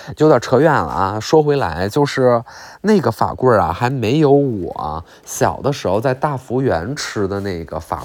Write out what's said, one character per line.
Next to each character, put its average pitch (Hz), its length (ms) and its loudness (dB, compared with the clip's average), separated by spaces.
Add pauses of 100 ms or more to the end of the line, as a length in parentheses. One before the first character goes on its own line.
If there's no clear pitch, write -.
(140)
就 151 120 2
有 - 20 8
点 127 120 6
扯 127 200 2
远 160 100 4
了 101 180 0
啊。 95 320 -2
说 156 220 4
回 147 140 0
来， 92 320 -4
就 143 160 0
是 123 400 2 (380)
那 208 180 4
个 135 100 0
法 107 240 -2
棍 127 160 2
儿 107 100 6
啊， 85 120 0
还 117 160 -2
没 127 300 0
有 147 120 4
我 98 720 0 (220)
小 - 380 -2
的 139 100 0
时 - 160 -6
候 98 120 0
在 131 120 0
大 143 240 -4
福 123 240 -6
源 107 340 -2
吃 107 320 -6
的 98 140 -4
那 90 240 -6
个 82 160 -10
法 82 240 -8